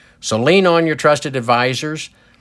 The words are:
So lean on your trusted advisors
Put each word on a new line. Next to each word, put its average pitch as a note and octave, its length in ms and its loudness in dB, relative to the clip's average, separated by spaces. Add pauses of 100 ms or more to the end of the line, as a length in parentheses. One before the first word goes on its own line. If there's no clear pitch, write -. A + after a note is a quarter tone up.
(200)
So A2 200 -4
lean F3+ 280 2
on E3+ 180 2
your D#3 100 -2
trusted D3 400 0
advisors B2 760 -2 (300)